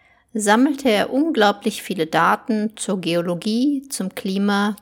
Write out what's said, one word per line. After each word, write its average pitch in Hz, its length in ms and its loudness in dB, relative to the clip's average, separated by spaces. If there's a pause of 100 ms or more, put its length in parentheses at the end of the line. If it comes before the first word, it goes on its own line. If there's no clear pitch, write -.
(340)
sammelte 240 560 2
er 202 240 0
unglaublich 226 680 0
viele 165 260 -4
Daten 208 720 0
zur 185 220 -4
Geologie, 196 920 -2
zum - 260 -6
Klima, 202 680 0